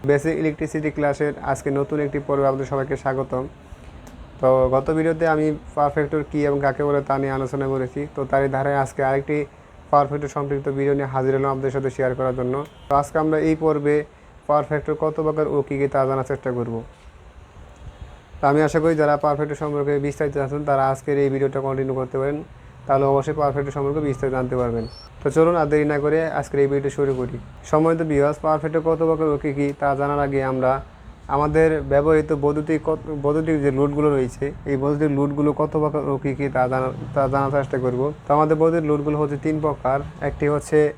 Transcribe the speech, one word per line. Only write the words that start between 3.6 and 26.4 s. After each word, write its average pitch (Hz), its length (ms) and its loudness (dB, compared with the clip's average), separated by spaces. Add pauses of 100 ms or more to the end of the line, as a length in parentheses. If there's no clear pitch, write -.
তো 131 60 4 (260)
গত 131 140 2 (100)
ভিডিওতে 160 280 0 (100)
আমি 151 100 2 (300)
পাওয়ার 147 200 2
ফ্যাক্টর 151 260 0 (100)
কী 151 80 -2 (100)
এবং 143 160 2
কাকে 135 180 0
বলে 143 240 2
তা 139 140 0
নিয়ে 135 160 -2
আলোচনা 135 360 -4
করেছি। 131 280 -4 (140)
তো 143 60 -4 (100)
তারই 139 240 2
ধারায় 139 280 0
আজকে 131 260 -4
আরেকটি 139 280 -2 (520)
পাওয়ার 143 200 4
ফ্যাক্টর 143 260 -4
সম্পর্কিত 143 320 -2 (100)
ভিডিও 139 160 2
নিয়ে 139 200 -2
হাজির 131 220 2
হলাম 135 180 2
আপনাদের 131 220 -2
সাথে 135 140 -2
শেয়ার 127 260 0
করার 131 240 -2
জন্য। 127 160 -2 (320)
তো - 80 -2
আজকে 143 280 0
আমরা 156 160 2
এই 160 240 2
পর্বে 147 320 2 (520)
পাওয়ার 147 220 2
ফ্যাক্টর 151 340 -2
কত 156 120 -2 (100)
প্রকার 156 200 0 (100)
ও - 20 4 (100)
কী 143 120 -4
কী 139 140 2
তা 143 60 2 (100)
জানার 135 220 -2
চেষ্টা 135 260 -4
করব। 117 160 -4 (1700)
তো - 120 -2
আমি 151 160 4
আশা 156 160 2
করি 165 180 4
যারা 147 120 4 (100)
পাওয়ার 147 160 2
ফ্যাক্টর 147 220 -4
সম্পর্কে 147 320 -2 (120)
বিস্তারিত 143 340 -2
জানছেন 143 300 -4
তারা 135 220 4
আজকের 139 320 -2
এই 139 100 2
ভিডিওটা 139 320 0
কন্টিনিউ 135 340 -2
করতে 131 220 -4
পারেন, 143 160 -2 (500)
তাহলে 139 180 4
অবশ্যই 139 340 2
পাওয়ার 143 160 2
ফ্যাক্টর 143 200 -2
সম্পর্কে 143 320 -2
বিস্তারিত 131 300 -2
জানতে 127 240 -2
পারবেন। 117 260 -2 (340)
তো 143 140 0
চলুন 165 260 6
আর 147 100 2
দেরি 151 140 4
না 147 140 0
করে 151 200 2 (200)
আজকের 139 240 -2